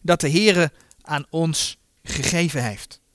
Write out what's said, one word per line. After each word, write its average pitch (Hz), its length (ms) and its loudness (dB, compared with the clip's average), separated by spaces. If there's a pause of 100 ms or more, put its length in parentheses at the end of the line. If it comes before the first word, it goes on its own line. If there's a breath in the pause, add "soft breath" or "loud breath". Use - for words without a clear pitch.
dat 170 200 0
de 139 100 0
Heere 175 420 4 (300 soft breath)
aan 147 280 -6
ons 165 480 -2 (240)
gegeven 147 640 -2
heeft. - 360 -10 (140)